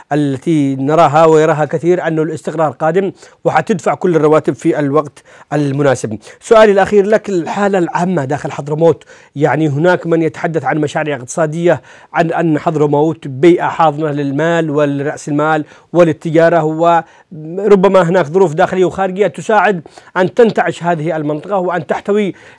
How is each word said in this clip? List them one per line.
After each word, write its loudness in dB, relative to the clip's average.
التي -2
نراها 4
ويراها 4
كثير -2
أنه -2
الاستقرار -4
قادم، -2
وحتدفع -2
كل 0
الرواتب 2
في -2
الوقت -4
المناسب. -2
سؤالي 6
الأخير 2
لك، 0
الحالة -2
العامة -2
داخل -6
حضرموت، 0
يعني 0
هناك 0
من 0
يتحدث -4
عن -2
مشاريع -4
اقتصادية، -2
عن 0
أن 0
حضرموت 0
بيئة 2
حاضنة 0
للمال -2
والرأس -2
المال 0
وللتجارة، 2
وربما 0
هناك 0
ظروف 0
داخلية 0
وخارجية -2
تساعد 0
أن 0
تنتعش 0
هذه -2
المنطقة -4
وأن -4
تحتوي -4